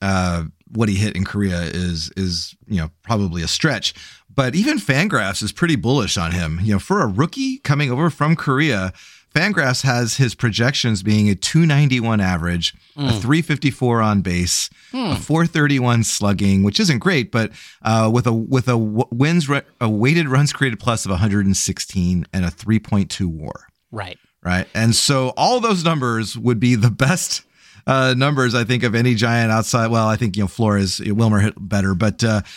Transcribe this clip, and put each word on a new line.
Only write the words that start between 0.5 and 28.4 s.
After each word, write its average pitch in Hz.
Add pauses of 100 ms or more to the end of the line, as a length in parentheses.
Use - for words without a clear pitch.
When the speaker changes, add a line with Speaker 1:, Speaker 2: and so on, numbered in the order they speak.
Speaker 1:
what 110
he 98
hit 104
in 92
Korea 95
is, 85
is, 92 (100)
you 104
know, 80 (120)
probably 95
a 78
stretch. - (400)
But 131
even 262
Fangraphs 131
is 104
pretty 165
bullish 113
on 85
him. 85
You 104
know, 95
for 202
a 120
rookie 262
coming 143
over 156
from 151
Korea, 131 (400)
Fangraphs 160
has 123
his 127
projections 113
being 107
a 98
two -
ninety-one 127
average, 87 (220)
a 147
Speaker 2:
Mm. 117
Speaker 1:
three 143
fifty-four 123
on 107
base, 87 (220)
Speaker 2:
Hmm. 240
Speaker 1:
a 120
four 160
thirty-one 131
slugging, 98
which 101
isn't 160
great, 143
but, 113 (300)
uh, 110
with 120
a, 120
with 113
a 127
w-, 113
wins 147
re-, 139 (180)
a 117
weighted 135
runs 139
created 127
plus 117
of 98
a 92
hundred 101
and 98
sixteen 90
and 92
a 82
three 107
point 98
two 95
war. 78 (240)
Speaker 2:
Right. 104 (220)
Speaker 1:
Right. 90
And 113
so 131
all 220
those 208
numbers 123
would 113
be 123
the 113
best, 139 (420)
uh, 131
numbers, 131